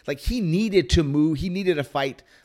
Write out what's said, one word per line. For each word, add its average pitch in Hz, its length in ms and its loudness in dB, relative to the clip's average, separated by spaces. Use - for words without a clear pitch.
like, 143 140 -6
he 240 200 -2
needed 185 500 2
to 170 120 4
move, 151 360 2
he 180 120 -4
needed 180 240 0
to 143 100 -4
fight 139 380 -6